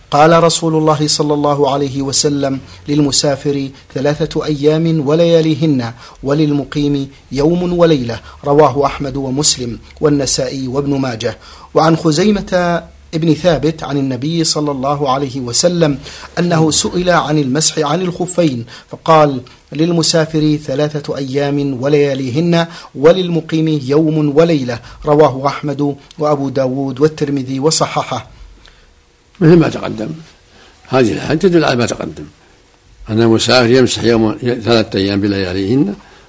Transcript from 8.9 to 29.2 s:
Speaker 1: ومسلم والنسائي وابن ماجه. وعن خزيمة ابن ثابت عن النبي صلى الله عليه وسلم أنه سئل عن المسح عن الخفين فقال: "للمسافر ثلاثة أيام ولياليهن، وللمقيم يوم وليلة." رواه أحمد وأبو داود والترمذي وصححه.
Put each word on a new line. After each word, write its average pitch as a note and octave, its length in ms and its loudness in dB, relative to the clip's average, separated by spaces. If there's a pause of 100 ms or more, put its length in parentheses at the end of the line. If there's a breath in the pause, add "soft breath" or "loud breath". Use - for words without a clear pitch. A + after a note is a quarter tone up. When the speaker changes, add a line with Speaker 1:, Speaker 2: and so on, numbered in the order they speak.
Speaker 1:
ومسلم C3 640 -4 (220 loud breath)
والنسائي C#3 640 -2
وابن C#3 320 -2
ماجه. A#2 380 -4 (360 loud breath)
وعن D#3 240 4
خزيمة F3 880 0 (300)
ابن E3 200 0
ثابت D#3 500 0
عن C#3 140 -4
النبي C#3 460 -2
صلى D3 280 -2
الله C#3 380 -2
عليه C3+ 300 -2
وسلم D3+ 580 0 (420 loud breath)
أنه E3 320 2
سئل F3+ 380 0
عن D3+ 280 2
المسح D3 420 0
عن D#3 220 -2
الخفين E3 640 -2 (240 loud breath)
فقال: D3 520 2 (320 loud breath)
"للمسافر D#3 920 0
ثلاثة D3 520 -4
أيام C#3+ 680 -2
ولياليهن، C#3+ 840 0 (280 loud breath)
وللمقيم D#3+ 880 2
يوم D3+ 540 0
وليلة." C#3+ 420 2 (260 loud breath)
رواه C#3+ 420 2
أحمد C#3+ 480 -4 (240 loud breath)
وأبو D3 300 0
داود C3 500 -4
والترمذي C#3 600 -2
وصححه. C#3 680 -2 (1120 soft breath)